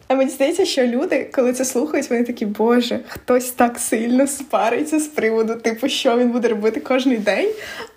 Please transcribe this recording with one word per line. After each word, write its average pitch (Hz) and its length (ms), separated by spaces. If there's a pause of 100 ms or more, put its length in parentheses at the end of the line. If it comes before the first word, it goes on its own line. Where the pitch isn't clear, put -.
А 269 80
мені 269 140
здається, 349 360
що 262 220
люди, 269 460
коли 247 200
це 254 120
слухають, 277 440
вони 240 140
такі: 233 220
«Боже, 220 640
хтось - 440
так 240 280
сильно 247 480
спариться 254 720
з 302 80
приводу, 220 480
типу, 226 340
що 240 280
він 247 140
буде 240 160
робити 220 320
кожний 262 380
день». 214 320 (480)